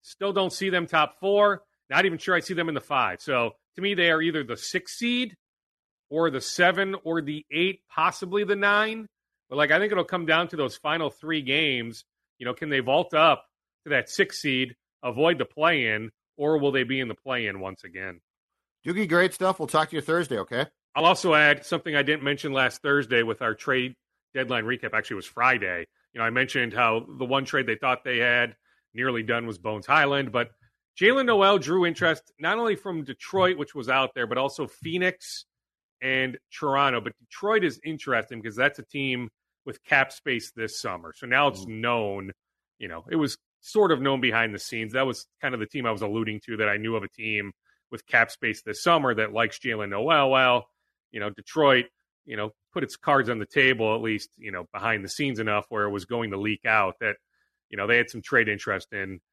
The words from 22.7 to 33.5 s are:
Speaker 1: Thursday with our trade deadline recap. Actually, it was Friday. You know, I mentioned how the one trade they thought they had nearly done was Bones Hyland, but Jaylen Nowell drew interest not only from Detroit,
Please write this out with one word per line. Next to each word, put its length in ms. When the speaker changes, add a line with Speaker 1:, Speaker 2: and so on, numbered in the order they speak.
Speaker 1:
Thursday 420
with 180
our 120
trade 420
deadline 300
recap. 300
Actually, 220
it 20
was 80
Friday. 600
You 60
know, 60
I 40
mentioned 420
how 340
the 80
one 180
trade 240
they 80
thought 300
they 140
had 360
nearly 280
done 260
was 100
Bones 280
Hyland, 460
but 200
Jaylen 280
Nowell 340
drew 260
interest 540
not 180
only 200
from 260
Detroit, 540